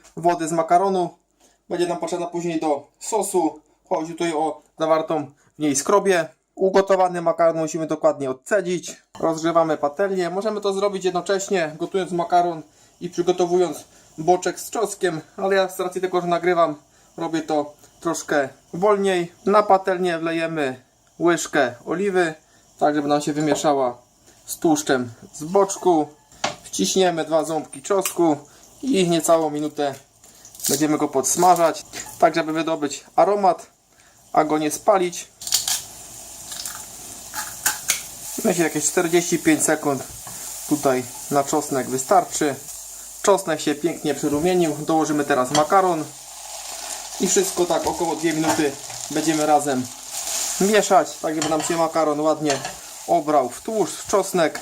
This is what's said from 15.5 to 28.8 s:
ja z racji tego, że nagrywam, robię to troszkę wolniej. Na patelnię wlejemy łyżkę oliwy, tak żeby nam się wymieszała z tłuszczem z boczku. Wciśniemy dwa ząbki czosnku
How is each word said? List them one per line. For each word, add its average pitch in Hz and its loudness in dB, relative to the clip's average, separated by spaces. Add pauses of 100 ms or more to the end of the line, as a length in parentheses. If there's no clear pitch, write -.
ja 190 2
z - -14
racji 185 -4
tego, 180 0
że 175 -4
nagrywam, 170 2 (420)
robię 160 -2
to 151 -2 (260)
troszkę 151 -2 (240)
wolniej. 190 2 (140)
Na 208 6
patelnię 185 2
wlejemy 165 -2 (380)
łyżkę 160 2 (100)
oliwy, 180 0 (460)
tak 147 4
żeby 147 0
nam 147 2
się 147 -2
wymieszała 143 0 (480)
z - -10
tłuszczem 139 2 (220)
z - -12
boczku. 180 2 (560)
Wciśniemy 175 0
dwa 156 2
ząbki 151 -6
czosnku 170 2 (440)